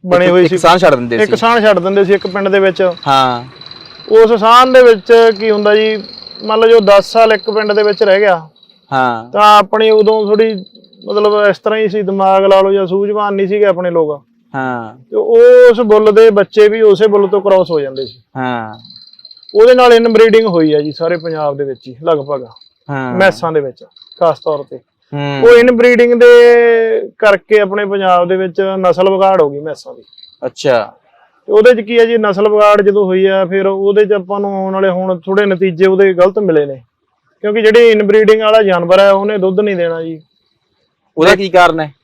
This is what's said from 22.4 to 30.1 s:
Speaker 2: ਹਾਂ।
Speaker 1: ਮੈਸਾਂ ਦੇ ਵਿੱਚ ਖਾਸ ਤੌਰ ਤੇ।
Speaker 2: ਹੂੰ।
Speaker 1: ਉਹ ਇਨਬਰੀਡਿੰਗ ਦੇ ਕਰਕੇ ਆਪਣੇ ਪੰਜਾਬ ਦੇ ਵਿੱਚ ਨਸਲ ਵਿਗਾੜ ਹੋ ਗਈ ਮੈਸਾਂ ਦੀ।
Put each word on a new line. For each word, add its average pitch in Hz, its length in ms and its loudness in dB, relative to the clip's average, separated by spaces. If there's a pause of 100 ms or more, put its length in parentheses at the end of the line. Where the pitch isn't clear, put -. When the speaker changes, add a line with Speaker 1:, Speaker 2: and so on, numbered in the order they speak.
Speaker 2:
ਹਾਂ। 135 260 -8
Speaker 1:
ਮੈਸਾਂ 180 380 -2
ਦੇ 156 80 -2
ਵਿੱਚ 131 240 -12 (360)
ਖਾਸ 165 180 -2
ਤੌਰ 147 240 -8
ਤੇ। 135 160 -18 (340)
Speaker 2:
ਹੂੰ। 143 300 -6
Speaker 1:
ਉਹ 240 140 6
ਇਨਬਰੀਡਿੰਗ 240 640 2
ਦੇ 240 80 6 (880)
ਕਰਕੇ 208 420 0
ਆਪਣੇ 202 240 -4
ਪੰਜਾਬ 185 440 -2
ਦੇ 185 80 -2
ਵਿੱਚ 185 240 -6 (180)
ਨਸਲ 185 320 0
ਵਿਗਾੜ 190 320 0
ਹੋ 147 80 0
ਗਈ 143 80 -12
ਮੈਸਾਂ 139 360 -14
ਦੀ। 120 80 -20 (440)